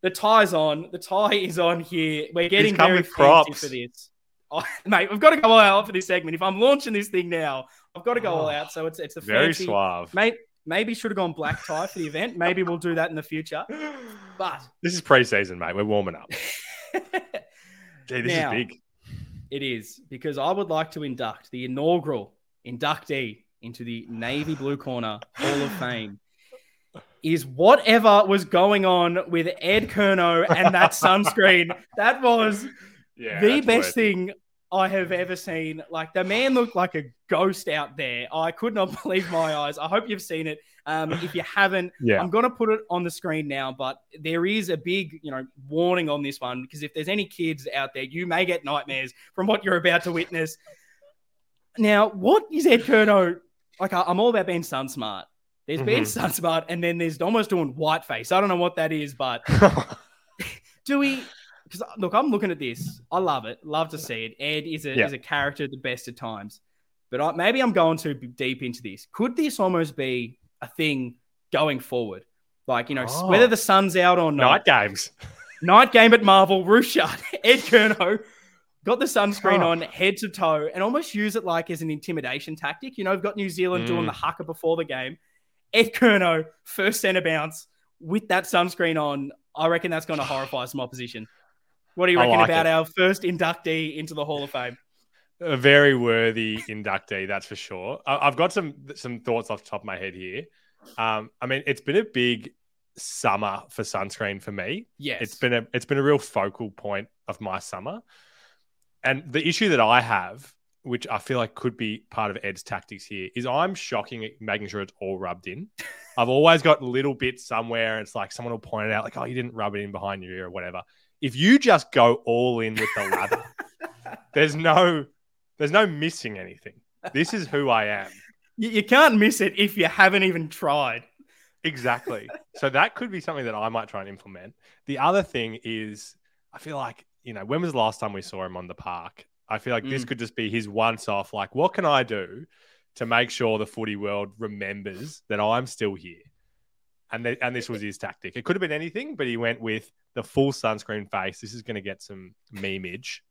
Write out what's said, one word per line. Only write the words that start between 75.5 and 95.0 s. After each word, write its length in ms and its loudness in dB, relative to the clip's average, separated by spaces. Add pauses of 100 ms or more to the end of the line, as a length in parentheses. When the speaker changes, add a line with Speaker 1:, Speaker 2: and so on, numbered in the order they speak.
Speaker 1:
Night 300 8
game 200 10
at 100 8
Marvel, 440 6
Rushard, 520 4 (120)
<laughs> 120 -8
Ed 180 8
Kerno, 640 4 (640)
got 140 2
the 80 0
sunscreen 540 2
Speaker 2:
Huh. 80 4
Speaker 1:
on 120 0
head 380 -2
to 100 -6
toe 440 0
and 100 -4
almost 320 -4
use 220 -2
it, 100 -6
like, 240 -2
as 100 -8
an 100 -6
intimidation 640 -8
tactic. 440 -10
You 60 -6
know, 80 0
we've 100 -2
got 140 -4
New 120 -4
Zealand 380 -2
doing 160 -2
Speaker 2:
Mm. 60 -4
Speaker 1:
the 40 -6
haka 320 -6
before 320 -4
the 80 -4
game. 320 -8 (560)
Ed 200 4
Kerno, 520 4 (180)
first 380 -2
centre 220 2
bounce 440 -4 (320)
with 300 -4
that 160 2
sunscreen 580 0
on. 300 -4 (240)
I 100 0
reckon 240 0
that's 160 -4
gonna 180 -4
Speaker 2:
<sighs> 0 -
Speaker 1:
horrify 420 -6
some 140 -10
opposition. 460 -12 (680)
What 100 2
do 60 4
you 60 4
Speaker 2:
I 60 6
Speaker 1:
reckon 160 6
Speaker 2:
like 80 6
Speaker 1:
about 180 2
Speaker 2:
it. 40 2
Speaker 1:
our 140 2
first 380 0
inductee 720 -4
into 180 -10
the 100 -4
Hall 200 -6
of 60 -14
Fame? 260 -8 (640)